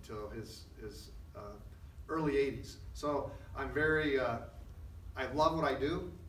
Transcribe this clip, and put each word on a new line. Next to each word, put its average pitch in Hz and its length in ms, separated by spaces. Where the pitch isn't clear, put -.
until - 300
his, - 320
his, - 280
uh, - 60
early 151 260
eighties. 135 400
So 147 380
I'm 135 160
very, 151 460
uh, 120 200
I 131 160
love 156 240
what 156 80
I 135 100
do. 147 360